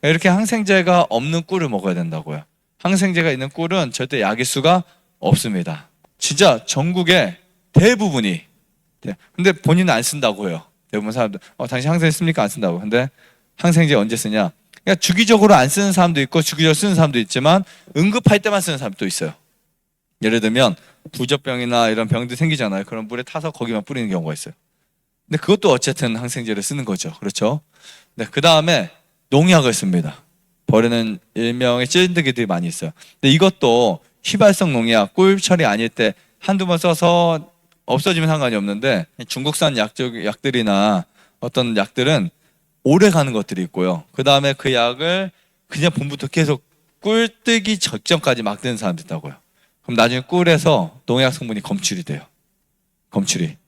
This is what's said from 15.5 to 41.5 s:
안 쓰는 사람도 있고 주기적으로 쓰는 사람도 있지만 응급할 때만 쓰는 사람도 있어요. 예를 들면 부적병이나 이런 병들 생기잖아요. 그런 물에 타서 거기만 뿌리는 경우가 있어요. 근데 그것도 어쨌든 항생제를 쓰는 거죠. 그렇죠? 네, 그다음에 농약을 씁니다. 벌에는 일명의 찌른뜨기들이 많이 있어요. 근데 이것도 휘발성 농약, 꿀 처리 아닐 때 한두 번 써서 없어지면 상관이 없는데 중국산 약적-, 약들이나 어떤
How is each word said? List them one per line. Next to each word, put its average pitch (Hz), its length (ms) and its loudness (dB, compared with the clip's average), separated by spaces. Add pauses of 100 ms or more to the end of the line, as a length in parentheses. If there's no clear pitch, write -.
안 135 140 6
쓰는 196 240 0
사람도 175 300 2
있고 160 200 0
주기적으로 156 320 2
쓰는 196 200 0
사람도 151 240 4
있지만 147 460 2 (320)
응급할 208 420 4
때만 202 220 0
쓰는 165 180 -4
사람도 104 280 -8
있어요. 82 280 -6 (880)
예를 113 180 2
들면 113 360 2 (360)
부적병이나 123 800 -2
이런 110 180 -2
병들 123 280 -4
생기잖아요. 123 480 -2
그런 110 240 -12
물에 123 160 -8
타서 156 260 -8
거기만 117 340 -6
뿌리는 123 240 -8
경우가 85 240 -4
있어요. 76 220 -14 (720)
근데 - 120 -4
그것도 196 340 2
어쨌든 123 440 -2
항생제를 113 460 -6
쓰는 143 220 -6
거죠. 95 340 -6
그렇죠? 110 420 -2 (540)
네, 113 120 -8
그다음에 160 640 2 (400)
농약을 147 440 4
씁니다. 87 480 -2 (460)
벌에는 113 500 2 (160)
일명의 123 520 -2
찌른뜨기들이 160 600 0
많이 87 200 -2
있어요. 82 240 -8 (300)
근데 135 120 4
이것도 120 680 2 (240)
휘발성 202 480 4
농약, 113 420 2
꿀 190 260 4
처리 175 240 2
아닐 113 240 0
때 110 260 -2 (240)
한두 190 280 -2
번 175 120 0
써서 170 720 0 (360)
없어지면 160 420 0
상관이 139 280 0
없는데 101 500 -2 (220)
중국산 143 480 -2
약적-, 113 480 -4
약들이나 104 800 0 (360)
어떤 120 360 -2